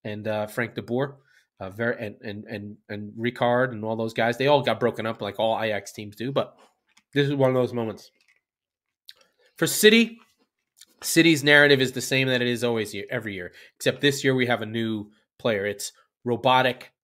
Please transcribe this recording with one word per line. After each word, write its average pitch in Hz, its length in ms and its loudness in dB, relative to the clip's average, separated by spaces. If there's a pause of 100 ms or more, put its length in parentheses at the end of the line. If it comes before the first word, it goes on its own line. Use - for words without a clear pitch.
and, 107 240 -10
uh, 107 200 -2
Frank 117 280 -6
de 117 60 -6
Boer, 127 380 -6 (420)
uh, 95 80 -10
ver-, 113 220 -4
and, 107 300 -10
and, 107 240 -12
and, 104 300 -12 (140)
and 104 240 -12
Rijkaard 120 580 -2
and 107 140 -10
all 110 100 -4
those 113 180 -6
guys. 120 240 0
They 131 100 0
all 147 140 4
got 117 200 -2
broken 110 240 -2
up 110 160 -6
like 101 180 -6
all 110 220 0
Ajax 107 320 -4
teams 104 240 -14
do, 127 160 -6
but 120 240 -4 (560)
this 143 140 2
is 143 80 -2
one 135 160 2
of 127 40 -2
those 123 160 0
moments. 113 400 -8 (1500)
For - 80 2
City, 220 540 4 (840)
City's 160 420 4
narrative 143 360 8
is 131 140 0
the 123 80 -6
same 131 260 0
that 127 140 0
it 120 80 0
is 120 160 -2
always 113 280 -2
year, 101 160 -10
every 110 240 -6
year, 90 200 -12 (240)
except 127 240 -2
this 139 240 0
year 131 100 2
we 127 120 0
have 117 140 0
a 110 40 -6
new 110 440 -4 (280)
player. 104 280 -2
It's 101 280 -6 (320)
robotic. 123 680 2 (120)